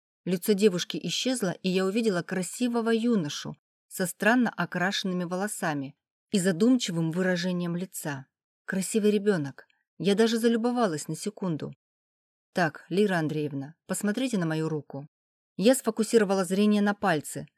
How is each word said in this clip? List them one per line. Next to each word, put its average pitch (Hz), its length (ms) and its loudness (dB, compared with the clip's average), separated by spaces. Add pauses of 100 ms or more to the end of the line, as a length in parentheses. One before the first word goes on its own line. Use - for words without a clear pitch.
(240)
Лицо 185 280 0
девушки 185 500 2
исчезло, 247 500 -2 (100)
и 185 80 0
я 185 160 2
увидела 196 360 0
красивого 226 680 -2
юношу 220 640 0 (320)
со - 180 -4
странно 226 440 2
окрашенными 180 760 -2
волосами 170 720 -4 (340)
и 208 80 2
задумчивым 180 760 2
выражением 180 640 0
лица. 151 500 -8 (400)
Красивый 202 440 0
ребёнок. 196 560 0 (300)
Я 185 180 2
даже 226 240 4
залюбовалась 233 720 0
на 156 80 -6
секунду. 156 580 -6 (800)
"Так, 170 380 -2
Лира 190 260 2
Андреевна, 147 580 -4 (120)
посмотрите 214 500 -4
на 175 80 0
мою 160 240 -2
руку". 147 400 -8 (480)
Я 220 180 6
сфокусировала 208 680 2
зрение 208 380 2
на 202 120 2
пальце, 151 640 -2